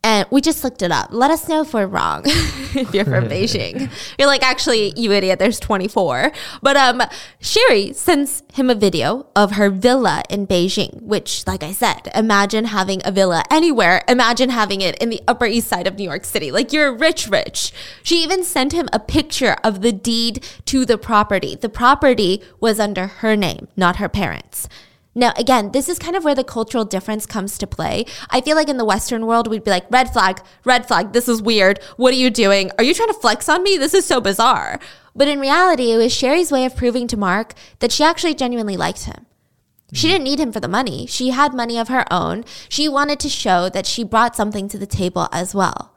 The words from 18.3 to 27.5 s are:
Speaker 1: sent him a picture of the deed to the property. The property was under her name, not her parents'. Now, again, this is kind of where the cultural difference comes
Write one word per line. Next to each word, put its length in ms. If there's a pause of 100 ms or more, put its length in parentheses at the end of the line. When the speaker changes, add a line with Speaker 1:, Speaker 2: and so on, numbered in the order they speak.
Speaker 1:
sent 260
him 220
a 60
picture 680
of 160
the 100
deed 500 (260)
to 180
the 120
property. 640
The 80
property 760 (200)
was 180
under 280
her 280
name, 400
not 220
her 100
parents'. 600 (460)
Now, 220
again, 340
this 180
is 100
kind 160
of 80
where 120
the 100
cultural 400
difference 400
comes 320